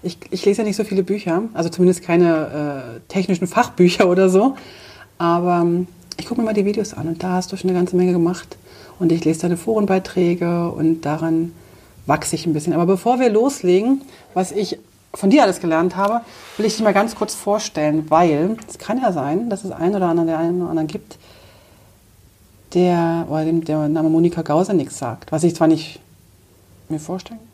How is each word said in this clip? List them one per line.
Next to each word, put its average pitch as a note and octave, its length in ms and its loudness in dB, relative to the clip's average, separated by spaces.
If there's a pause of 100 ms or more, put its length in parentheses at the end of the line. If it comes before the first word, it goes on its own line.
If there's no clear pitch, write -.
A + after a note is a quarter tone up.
Ich, F3+ 160 -8 (140)
ich F#3+ 140 -6
lese G3+ 180 2
ja G#3+ 40 -2
nicht G3+ 80 -4
so G#3+ 80 -4
viele F#3+ 200 -2
Bücher, F#3 400 -2 (100)
also E3 160 -4
zumindest F3+ 340 2
keine, D3+ 960 0
äh, - 100 -16
technischen F#3 400 -2
Fachbücher F3+ 640 4
oder F#3 200 4
so, G#3+ 260 4 (640)
aber, F3 440 2
ähm, F3 260 0 (300)
ich - 100 -12
gucke A#3+ 140 -2
mir A3+ 40 0
mal A3 80 -2
die G3+ 120 2
Videos G#3 280 -2
an D#3 140 -8
und E3 160 -6
da F#3 100 -2
hast F3+ 180 -4
du F#3+ 60 -10
schon F#3 120 -2
eine F3+ 100 2
ganze F3+ 160 0
Menge F3+ 160 4
gemacht. F3 460 -2 (420)
Und E3+ 120 2
ich E3 140 0
lese D#3+ 160 0
deine F3 160 -2
Forenbeiträge F3 1120 0
und D#3+ 320 0
daran E3 500 -2 (540)
wachse D3+ 300 -2
ich D3+ 100 -8
ein E3 80 0
bisschen. D3+ 200 -2
Aber E3 120 0
bevor G3 340 0
wir B3 100 4
loslegen, A3+ 720 2 (340)
was F#3 160 -2
ich G3+ 260 -4 (380)
von G3+ 160 2
dir C#4+ 120 8
alles F#3 160 2
gelernt F3 360 0
habe, G#3 260 0 (360)
will G#3+ 100 0
ich - 80 -2
dich A3+ 80 -4
mal G#3 100 4
ganz G3+ 220 0
kurz - 180 -4
vorstellen, D#3 760 -2
weil E3 460 2 (140)
es - 80 -18
kann A#3+ 240 -6
ja A3+ 100 0
sein, E3 380 -4
dass G3 140 -6
es F#3+ 80 -8
ein F3+ 240 -2
oder F#3 120 0
anderen, E3 200 2
der D#3+ 100 -2
einen E3+ 240 0
oder E3+ 80 -4
anderen D#3+ 180 -2
gibt, - 300 -12 (1600)
der, E3+ 540 2
oder D#3 160 -2
dem E3 200 0
der D#3 220 -2
Name D#3+ 220 2
Monika E3 340 2
Gause F3+ 320 0
nichts C#3 240 -2
sagt. A#2 320 -8
Was D#3 120 -2
ich E3 120 2
zwar D#3+ 120 4
nicht - 320 0 (880)
mir D#3 100 -6
vorstellen F#3 400 -12 (140)